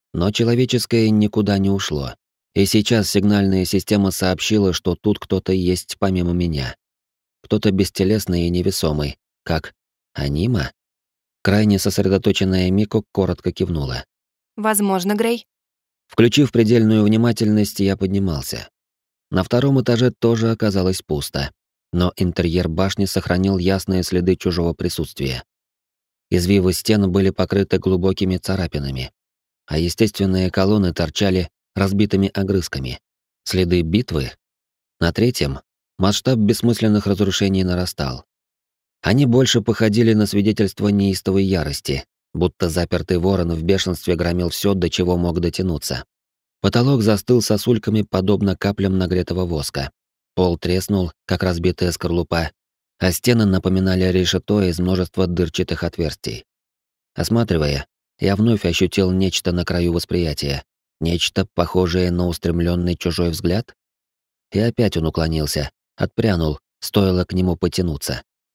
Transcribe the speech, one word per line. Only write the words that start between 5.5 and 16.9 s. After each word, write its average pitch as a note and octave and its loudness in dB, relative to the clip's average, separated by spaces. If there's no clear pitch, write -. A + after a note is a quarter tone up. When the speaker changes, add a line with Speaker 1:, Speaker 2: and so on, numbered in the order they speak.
Speaker 1:
есть F2+ -2
помимо F2+ 0
меня. D#2+ -2
Кто-то G#2+ 0
бестелесный F#2 0
и F2 0
невесомый, E2 -2
как - -4
анима. D2 -2
Крайне G#2 4
сосредоточенная F#2+ 0
Мико G#2 0
коротко F2+ -2
кивнула. D2 -4
Speaker 2:
Возможно, G3+ 0
Грей. A3+ -2
Speaker 1:
Включив A#2+ 2
предельную A2 4